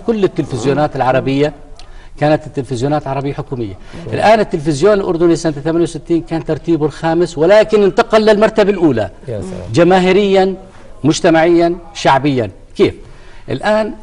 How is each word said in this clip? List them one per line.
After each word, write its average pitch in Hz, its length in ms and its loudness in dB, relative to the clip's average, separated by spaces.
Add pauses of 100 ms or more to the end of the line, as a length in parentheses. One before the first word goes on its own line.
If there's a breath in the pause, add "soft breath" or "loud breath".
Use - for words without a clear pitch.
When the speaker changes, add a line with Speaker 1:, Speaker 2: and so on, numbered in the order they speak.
Speaker 1:
كل 220 160 0
التلفزيونات 143 720 -2
العربية، 135 580 0 (680 loud breath)
كانت 151 280 0
التلفزيونات 139 600 -4
عربية 135 260 -6
حكومية. 120 400 -8 (400 loud breath)
الآن 208 260 4
التلفزيون 165 540 0
الأردني 175 420 2
سنة 160 160 -2
ثمانية 160 320 -2
وستين 160 380 -4
كان 165 240 -6
ترتيبه 156 400 -2
الخامس، 165 520 -2
ولكن 208 460 4
انتقل 220 420 2
للمرتبة 214 440 4
الأولى 147 400 0 (180)
Speaker 2:
يا 107 140 -8
سلام. - 20 -10 (300)
Speaker 1:
جماهيريًا، 185 800 2 (480 loud breath)
مجتمعيًا، 170 720 2 (180)
شعبيًا. 135 580 0 (240)
كيف؟ - 320 -2 (440 loud breath)
الآن 214 540 -2